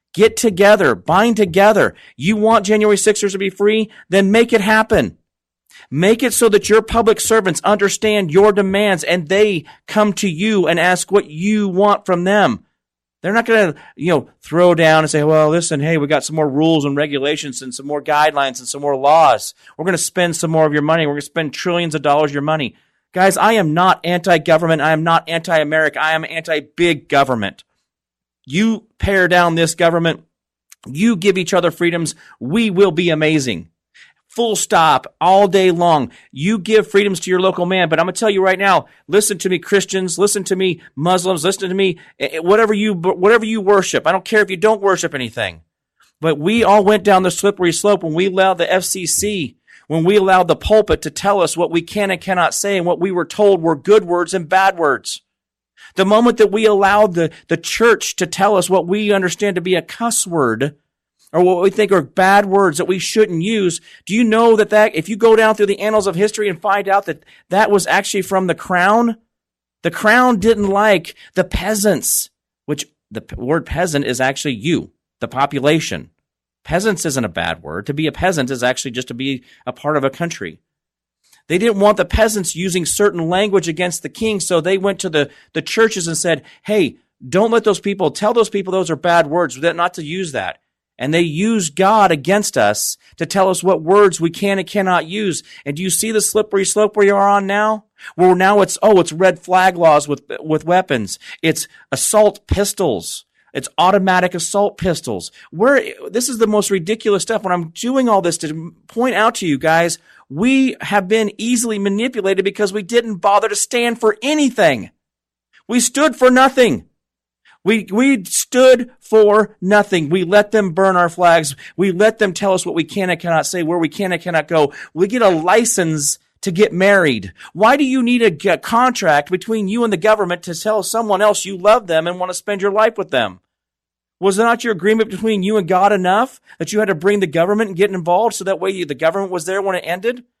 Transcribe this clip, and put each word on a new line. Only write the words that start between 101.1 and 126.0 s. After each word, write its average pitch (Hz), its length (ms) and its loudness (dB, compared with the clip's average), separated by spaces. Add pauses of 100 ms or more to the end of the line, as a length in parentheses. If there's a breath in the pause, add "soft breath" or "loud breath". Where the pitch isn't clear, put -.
It's 160 260 -2 (240 soft breath)
assault - 540 0
pistols. 160 800 -4 (280)
It's 131 140 -10 (100)
automatic 185 580 2
assault 202 420 -4
pistols. 127 540 -6 (200 loud breath)
We're, 226 580 -2
this 247 200 -4
is 247 80 -6
the 220 100 2
most 214 240 0
ridiculous 202 520 -2
stuff. 220 200 -4
When 185 80 -4
I'm 170 180 -2
doing 254 380 -2
all 202 140 2
this 170 180 -2
to 160 340 -10 (140)
point 233 280 -2
out 226 200 0
to 190 120 -6
you 143 100 0
guys, 165 400 0 (320 soft breath)
we 254 520 0
have 190 260 -2
been 214 300 0
easily 226 400 -2
manipulated 196 680 -2
because 196 260 -2
we 208 120 -6
didn't 233 340 -2
bother 202 320 2
to 202 60 -4
stand 240 440 -2
for 214 220 2
anything. 226 680 0 (760 soft breath)
We 240 120 0
stood 277 360 0
for 254 160 4
nothing. 254 560 2 (760 soft breath)
We, 214 280 0
we 247 320 2
stood 247 760 2
for 208 640 2
nothing. 190 480 0
We 180 140 0
let 202 280 2
them 202 200 0
burn 190 240 2
our 175 140 2
flags. 165 460 2 (200 loud breath)
We 190 160 0
let 214 260 2
them 196 160 0
tell 196 200 -2
us 185 120 -2
what 180 80 -6
we 165 120 -4
can 185 240 -4
and 170 100 -2
cannot 165 260 -2
say, 180 160 -6
where 165 160 -2
we 165 120 -2
can 185 240 -4
and 170 80 -4
cannot 165 260 -4
go. 156 260 0 (200 loud breath)
We 175 140 0
get 233 140 -2
a 208 80 4
license 165 880 0 (240)